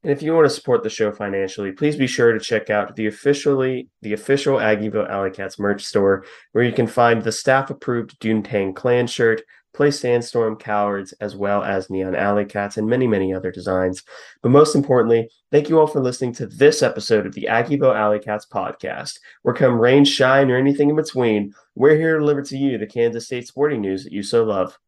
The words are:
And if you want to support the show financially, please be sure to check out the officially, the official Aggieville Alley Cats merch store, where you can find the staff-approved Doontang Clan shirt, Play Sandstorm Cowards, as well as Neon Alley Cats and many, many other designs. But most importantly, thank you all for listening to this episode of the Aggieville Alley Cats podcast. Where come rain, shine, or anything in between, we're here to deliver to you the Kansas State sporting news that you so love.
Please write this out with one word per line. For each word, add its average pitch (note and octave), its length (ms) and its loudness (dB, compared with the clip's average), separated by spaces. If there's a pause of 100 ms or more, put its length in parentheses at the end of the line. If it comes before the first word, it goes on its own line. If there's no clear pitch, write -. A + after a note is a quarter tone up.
And D#3 60 -2
if C#3 100 0
you D#3+ 140 -2
want D#3+ 120 6
to C3 40 4
support A#2 320 -2
the A2 80 -6
show G#2 220 -2
financially, G2 580 -6
please D3 240 -2
be C3+ 140 -2
sure A#2 240 4
to A2 80 -2
check A2 300 -4
out G#2 260 -2
the A2 100 -4
officially, C3 800 -2 (120)
the G#2 140 -6
official C3+ 420 0
Aggieville G#2+ 520 0
Alley G2 220 -4
Cats F#2+ 300 -12
merch G2+ 240 -2
store, G2 400 2 (260)
where A#2+ 140 2
you A#2 80 0
can A#2 160 0
find A#2 340 2
the A2 80 -4
staff-approved C3 880 -4
Doontang G#2 560 -2
Clan B2 320 0
shirt, A2+ 360 0 (300)
Play C#3+ 200 2
Sandstorm A#2+ 640 -2
Cowards, G2+ 640 -4
as G2+ 160 -8
well G2+ 260 -2
as G2 260 -4
Neon F#2+ 280 -4
Alley G2+ 280 0
Cats G#2 340 -8
and G#2+ 100 -4
many, B2 180 0
many F#2+ 260 0
other F#2 200 -6
designs. F#2 500 -4 (400)
But A#2+ 60 0
most D3 260 6
importantly, A#2 540 2 (240)
thank D3 160 2
you D#3+ 100 4
all D3+ 80 6
for D3+ 140 -2
listening B2 320 -4
to A#2+ 140 -10
this D3 360 4
episode G#2+ 420 0
of F#2+ 100 -10
the G2 140 -8
Aggieville B2 480 2
Alley G#2 220 0
Cats G#2+ 260 -6
podcast. - 760 -10 (220)
Where A#2+ 120 0
come B2 240 2
rain, C3 260 6
shine, C3+ 460 4
or B2 60 2
anything C#3+ 340 2
in D3+ 60 0
between, A2+ 580 0 (220)
we're D3 180 6
here D#3+ 200 0
to D#3 40 0
deliver D3 240 0
to C3+ 160 -12
you C3+ 180 -2
the G#2 120 -8
Kansas A#2 380 -2
State B2 200 -10
sporting C#3 340 -2
news F#2+ 220 -4
that - 100 -16
you G2 120 -8
so A#2 180 0
love. G2 340 -2 (120)